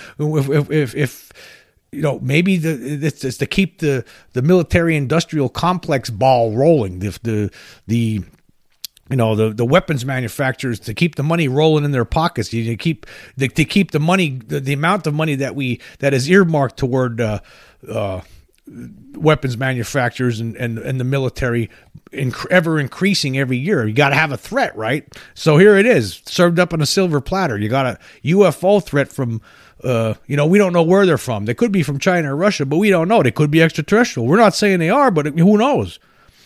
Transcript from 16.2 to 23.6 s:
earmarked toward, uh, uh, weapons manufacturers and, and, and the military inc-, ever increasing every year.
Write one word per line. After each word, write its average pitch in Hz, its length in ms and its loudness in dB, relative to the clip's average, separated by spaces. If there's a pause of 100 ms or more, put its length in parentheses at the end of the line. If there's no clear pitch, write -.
earmarked 160 480 4
toward, 123 420 -2
uh, 107 200 -4 (460)
uh, 98 360 -6 (920)
weapons 147 440 0
manufacturers 123 840 -4
and, 113 160 -8
and, 117 220 -6
and 127 200 -6
the 123 60 -4
military 123 640 -2 (440)
inc-, - 380 -6
ever 165 280 2
increasing 147 580 -2
every 131 220 0
year. 147 280 0